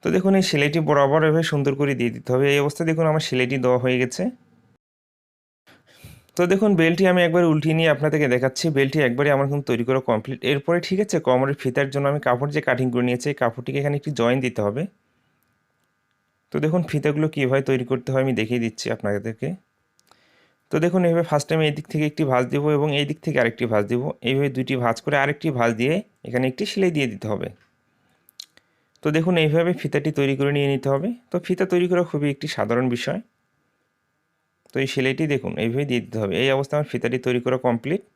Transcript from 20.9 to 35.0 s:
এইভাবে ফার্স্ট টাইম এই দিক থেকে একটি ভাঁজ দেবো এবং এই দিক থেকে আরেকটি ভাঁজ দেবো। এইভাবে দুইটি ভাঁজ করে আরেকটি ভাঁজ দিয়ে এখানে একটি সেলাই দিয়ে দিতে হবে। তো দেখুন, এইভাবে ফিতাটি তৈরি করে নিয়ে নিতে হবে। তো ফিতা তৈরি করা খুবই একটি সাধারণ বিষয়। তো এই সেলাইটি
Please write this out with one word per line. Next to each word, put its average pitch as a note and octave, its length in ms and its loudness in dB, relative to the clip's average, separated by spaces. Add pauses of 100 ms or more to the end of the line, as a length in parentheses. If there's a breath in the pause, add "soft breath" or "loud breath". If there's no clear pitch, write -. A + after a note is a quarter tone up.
এইভাবে E3+ 220 2
ফার্স্ট D3 180 0
টাইম D#3+ 200 2
এই D3 80 0
দিক D3+ 160 -12
থেকে D3+ 180 0
একটি D3+ 200 -4
ভাঁজ B2+ 140 2 (100)
দেবো C#3+ 220 0
এবং D3 120 0 (120)
এই D3 100 0
দিক D3+ 140 -6
থেকে D3 180 -2
আরেকটি A#2 300 0
ভাঁজ G#2 200 2
দেবো। B2 140 -2 (220)
এইভাবে C3+ 280 0
দুইটি C3 260 -2
ভাঁজ A#2 220 2
করে D3 200 0
আরেকটি D3 240 -2 (100)
ভাঁজ A#2 120 2 (100)
দিয়ে C#3 140 2 (320)
এখানে B2 240 -2
একটি C3 220 -6
সেলাই F#3+ 240 2
দিয়ে C#3 180 0
দিতে G#2 180 -8
হবে। - 180 -6 (1500 soft breath)
তো D#3 140 0
দেখুন, E3 180 2 (100)
এইভাবে E3 360 2
ফিতাটি D3+ 380 -2
তৈরি C#3 200 2
করে C#3 180 0
নিয়ে C#3+ 180 0
নিতে C3+ 180 -4
হবে। D#3 160 -2 (220)
তো F3 60 -4 (100)
ফিতা F#3 260 -2
তৈরি F3+ 180 2
করা F3+ 200 2
খুবই D3 240 -2
একটি D3+ 120 -10 (100)
সাধারণ A#2+ 380 0
বিষয়। - 260 -6 (1500)
তো - 100 -6
এই C3 120 -2
সেলাইটি C3+ 300 0 (100)